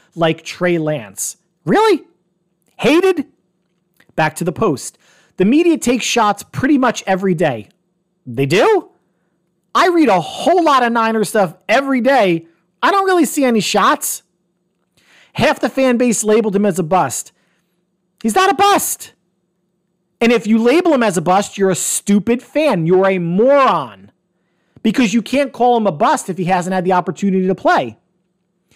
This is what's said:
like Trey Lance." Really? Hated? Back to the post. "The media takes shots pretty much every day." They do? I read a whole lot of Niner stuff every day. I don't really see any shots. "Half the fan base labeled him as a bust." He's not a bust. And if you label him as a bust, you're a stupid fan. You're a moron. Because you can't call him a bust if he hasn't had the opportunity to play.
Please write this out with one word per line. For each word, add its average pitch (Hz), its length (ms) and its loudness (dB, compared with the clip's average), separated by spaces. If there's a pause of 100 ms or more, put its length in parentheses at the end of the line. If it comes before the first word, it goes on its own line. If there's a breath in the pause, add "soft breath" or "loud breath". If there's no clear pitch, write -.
(160 soft breath)
like 165 280 -2
Trey 180 340 -4
Lance." 147 600 -8 (280)
Really? 370 380 2 (720)
Hated? 339 500 0 (880)
Back 156 200 -2
to - 80 -6
the 170 80 -4
post. 156 460 -4 (400 soft breath)
"The 185 80 2
media 311 320 2
takes 247 280 -2
shots 226 380 -2
pretty - 340 -2
much 247 300 -2
every 190 260 0
day." 143 360 -2 (560)
They 127 200 -4
do? 262 440 2 (840)
I 294 140 2
read 330 220 2
a 190 100 2
whole 339 440 0
lot 277 200 2
of 233 80 0
Niner 226 320 0
stuff 190 320 -2 (140)
every 262 320 0
day. 214 460 2 (340 soft breath)
I 277 100 2
don't 392 140 0
really 359 200 2
see 277 200 -2
any 233 160 2
shots. - 640 -2 (1080 soft breath)
"Half - 280 0
the 262 80 -2
fan 254 260 0
base 233 300 0
labeled 214 300 2
him 208 100 0
as 180 120 -2
a 185 60 -2
bust." 160 480 -2 (920)
He's 220 140 -2
not 381 160 2
a - 40 -2
bust. - 580 -2 (1080)
And 233 120 2
if 226 140 0
you 220 140 2
label 311 340 2
him 247 80 2
as 202 160 0
a 175 40 -2
bust, 180 360 -2
you're 190 140 0
a 170 40 -2
stupid - 680 -2
fan. 254 420 -2
You're 185 220 2
a 190 100 0
moron. 175 920 0 (720 soft breath)
Because 220 300 0
you 233 80 0
can't 277 320 -4
call 240 240 2
him 220 100 -2
a 190 40 0
bust 214 380 -2
if 170 80 -8
he 185 80 -4
hasn't 180 280 -2
had 185 100 -2
the 185 100 0
opportunity 185 540 -2
to 190 80 -2
play. 175 420 -2 (800 soft breath)